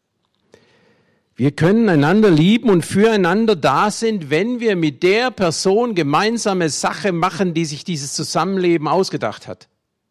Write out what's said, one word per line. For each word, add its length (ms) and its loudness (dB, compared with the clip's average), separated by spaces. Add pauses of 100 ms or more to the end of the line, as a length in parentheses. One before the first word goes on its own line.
(1400)
Wir 140 0
können 380 2
einander 400 4
lieben 400 4
und 120 4
füreinander 760 2
da 340 0
sind, 400 -4
wenn 280 0
wir 160 -2
mit 280 -2
der 280 2
Person 640 0
gemeinsame 760 0
Sache 420 -4
machen, 400 -2
die 140 -2
sich 180 -10
dieses 300 -8
Zusammenleben 720 -2
ausgedacht 580 -4
hat. 220 -18 (420)